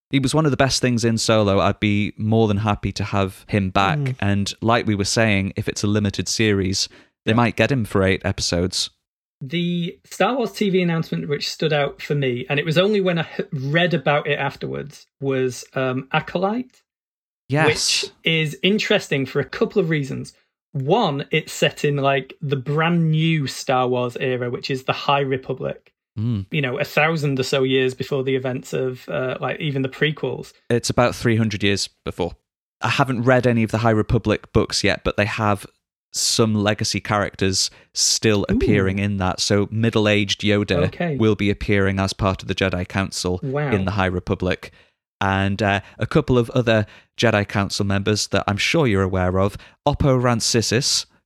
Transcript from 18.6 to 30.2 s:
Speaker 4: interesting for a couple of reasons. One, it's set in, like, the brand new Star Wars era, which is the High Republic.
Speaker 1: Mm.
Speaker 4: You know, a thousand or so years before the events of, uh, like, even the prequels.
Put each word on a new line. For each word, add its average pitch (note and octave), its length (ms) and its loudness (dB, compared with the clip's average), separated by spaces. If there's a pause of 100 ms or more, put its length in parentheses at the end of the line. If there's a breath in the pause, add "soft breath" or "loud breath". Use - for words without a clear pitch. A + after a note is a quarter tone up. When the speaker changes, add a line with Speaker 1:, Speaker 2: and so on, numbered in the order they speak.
Speaker 4:
interesting F#3 640 0
for - 140 -4
a C#3 40 -2
couple - 360 -2
of E3 100 0
reasons. C3+ 420 -4 (400)
One, D3 580 0
it's D#3 220 -2
set - 320 -2
in, C#3+ 120 0
like, C3+ 440 0
the C#3+ 160 -4
brand D#3+ 540 0
new D#3 360 0
Star B2+ 400 -2
Wars B2 320 -2
era, B2 320 -4
which - 200 -8
is C3 140 -4
the - 80 -2
High C#3+ 280 0
Republic. C3+ 720 -6 (260)
Speaker 1:
Mm. G#2+ 320 -2
Speaker 4:
You D#3 120 -2
know, B2 160 -4
a - 60 -4
thousand D3 540 0
or C3 40 0
so C3+ 220 0
years C3 280 2
before C3 320 -4
the C3+ 120 0
events B2+ 360 -6
of, C3 360 -6
uh, C3 320 -4
like, C3 200 -6
even C#3 220 -2
the C3 60 -2
prequels. D3 640 -4 (180)